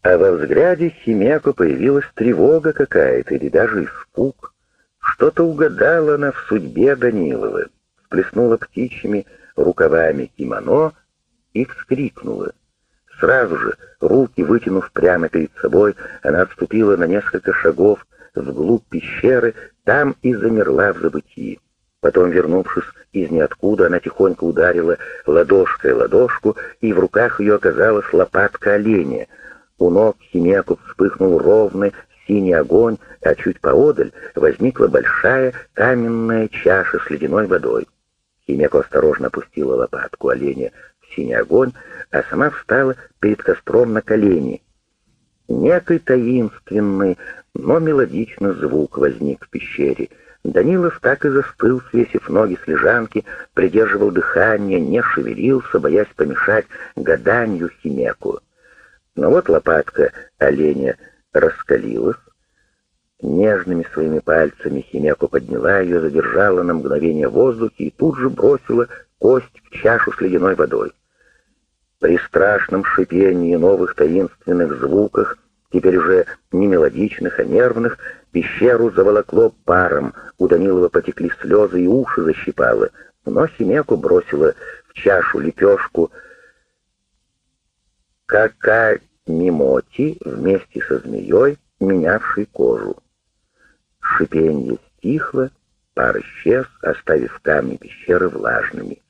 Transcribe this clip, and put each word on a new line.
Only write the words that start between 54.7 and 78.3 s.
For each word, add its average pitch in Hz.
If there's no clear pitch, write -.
не 82
шевелился, 95
боясь 80
помешать 80
гаданью 85
Химеку. 64
Но 73
вот 170
лопатка 78
оленя 69
раскалилась. 57
Нежными 90
своими 78
пальцами 76
Химеку 73
подняла 67
её, 87
задержала 87
на 87
мгновение 73
в 58
воздухе 113
и -
тут 147
же 131
бросила 120
кость 123
в -
чашу 113
с -
ледяной 90
водой. -
При 85
страшном 95
шипении 90
и 85
новых 90
таинственных 85
звуках, 98
теперь 92
уже 87
не 98
мелодичных, 87
а -
нервных, 117